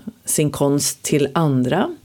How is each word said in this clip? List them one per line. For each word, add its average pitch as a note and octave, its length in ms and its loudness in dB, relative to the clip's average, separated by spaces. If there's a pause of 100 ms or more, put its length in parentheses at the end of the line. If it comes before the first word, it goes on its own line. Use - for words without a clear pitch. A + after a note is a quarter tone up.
(240)
sin D3+ 260 0
konst C#3+ 520 0
till C#3+ 320 0
andra D3+ 540 2 (160)